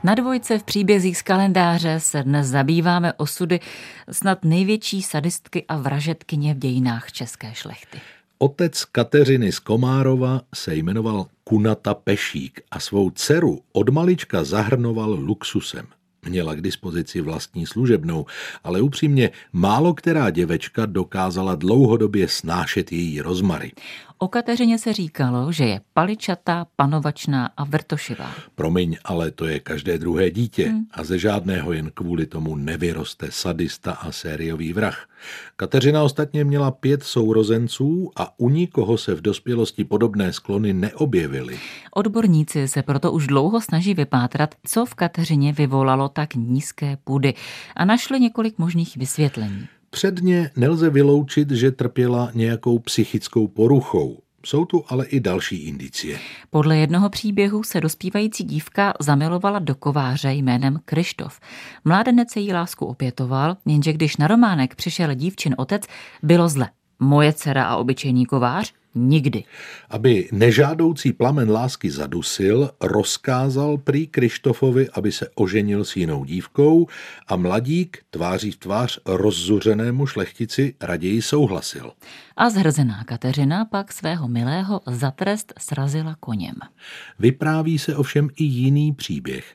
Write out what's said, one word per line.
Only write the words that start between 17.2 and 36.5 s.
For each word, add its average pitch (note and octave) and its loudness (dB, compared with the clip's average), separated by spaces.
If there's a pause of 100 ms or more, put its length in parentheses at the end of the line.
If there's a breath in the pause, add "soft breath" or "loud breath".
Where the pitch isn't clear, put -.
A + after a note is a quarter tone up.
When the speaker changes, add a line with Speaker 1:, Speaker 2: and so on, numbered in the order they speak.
Speaker 2:
vlastní D#2+ -8
služebnou, E2 2 (380 loud breath)
ale F2+ 0
upřímně, C#3 2 (220 loud breath)
málo A2 4
která D3 0
děvečka E2+ -2
dokázala F#2 -2
dlouhodobě G#2+ 4
snášet E2+ -4
její E2 -4
rozmary. F2+ -2 (500 loud breath)
Speaker 1:
O F#3 -2
Kateřině A#3 2
se A3+ -2
říkalo, C#3 -2
že D#3 2
je G#2 0 (120)
paličatá, F3 -2
panovačná C#3 0
a C#3+ -6
vrtošivá. C#3+ -6 (240)
Speaker 2:
Promiň, E2 -2
ale E2 -4
to E2 -8
je D#2 -4
každé D#2+ -6
druhé E2+ 0
dítě A#2+ -2
Speaker 1:
Hmm. A3 -2
Speaker 2:
a D#2 -10
ze F2 -2
žádného F#2 -2
jen D#2 -6
kvůli E2+ -4
tomu D#2 -8
nevyroste D#2 -6
sadista F2 -6
a E2+ -10
sériový D#2+ -6
vrah. G2+ -4 (480 loud breath)
Kateřina C#3+ 2
ostatně D3 0
měla C#3+ 2